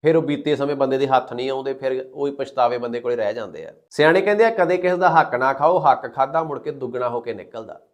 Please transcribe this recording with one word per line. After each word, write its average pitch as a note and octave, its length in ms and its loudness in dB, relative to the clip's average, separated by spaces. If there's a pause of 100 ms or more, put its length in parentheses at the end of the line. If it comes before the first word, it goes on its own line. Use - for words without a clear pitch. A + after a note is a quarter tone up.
ਫਿਰ D#3+ 140 4
ਉਹ D#3+ 60 4
ਬੀਤੇ C#3+ 340 -2
ਸਮੇਂ C#3 200 -2
ਬੰਦੇ C3+ 220 0
ਦੇ C3+ 80 2
ਹੱਥ C3 260 2
ਨਹੀਂ B2+ 180 -6
ਆਉਂਦੇ, C3+ 240 -6
ਫਿਰ C3 400 -6
ਉਹੀ C#3+ 180 -4
ਪਛਤਾਵੇ B2 460 -2
ਬੰਦੇ A#2+ 220 -6
ਕੋਲੇ A#2+ 160 -2
ਰਹਿ G#2+ 180 -2
ਜਾਂਦੇ F#2 320 -12
ਆ। - 60 -16 (180)
ਸਿਆਣੇ D#3+ 300 4
ਕਹਿੰਦੇ G#3 240 2
ਆ, A3+ 60 4
"ਕਦੇ F3+ 260 0
ਕਿਸੇ F3+ 200 0
ਦਾ F3+ 140 4
ਹੱਕ D#3+ 240 4
ਨਾ C3 180 2
ਖਾਓ, D3+ 260 2
ਹੱਕ C3+ 360 2
ਖਾਧਾ C#3+ 280 0
ਮੁੜ C#3+ 160 -6
ਕੇ D3+ 120 -8
ਦੁੱਗਣਾ B2+ 380 -6
ਹੋ A#2+ 120 -4
ਕੇ A#2 140 -8
ਨਿਕਲਦਾ।" G2 460 -14 (120)